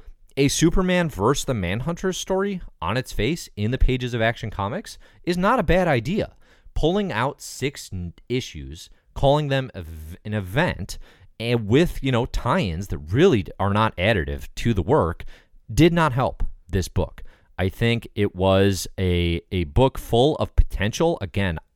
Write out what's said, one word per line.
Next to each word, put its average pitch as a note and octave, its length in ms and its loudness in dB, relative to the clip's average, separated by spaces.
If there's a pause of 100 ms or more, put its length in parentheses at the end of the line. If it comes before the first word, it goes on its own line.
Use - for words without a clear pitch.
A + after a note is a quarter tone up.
(360)
a C#3+ 100 2
Superman F3 640 2
versus B2+ 380 0
the C3+ 80 -2
Manhunter B2 580 -4
story F#3+ 480 -4 (200)
on F#2+ 160 -2
its B2+ 140 -4
face C3+ 460 -2
in G#2 160 -2
the C3 60 -2
pages B2 360 2
of A2+ 80 0
Action A2+ 280 -2
Comics G#2+ 460 -6 (280)
is F3 120 0
not G3+ 220 2
a G3+ 60 0
bad E3+ 240 4
idea. C#3+ 480 -2 (400)
Pulling F#3 340 2
out B2 320 -2
six - 500 -8
n-, F2 200 -8 (160)
issues, D#2 600 -6 (260)
calling C#3+ 340 2
them C3+ 260 -2
ev-, D#2+ 500 -12
an G#2+ 100 -6
event, G#2+ 600 -4 (440)
and A#2 260 0
with, C#3 380 2
you C3+ 80 0
know, A#2+ 120 2
tie-ins A#2 640 -2
that - 120 -6
really G#2+ 440 4
d-, - 160 -10
are G2 140 0
not G#2+ 240 2
additive E2 580 0
to - 180 0
the F#2+ 100 0
work, F2+ 420 0 (500)
did D#3+ 180 8
not D#3+ 200 2
help A#2+ 320 0 (240)
this F#2+ 180 -2
book. - 380 -4 (340)
I F#2 100 0
think A#2 460 0
it G2+ 220 0
was F#2+ 500 4 (100)
a, F2 540 0
a F2+ 140 -2
book B2 340 2
full C3 380 2
of - 180 -4
potential. - 680 2
Again, F#2 380 -4 (180)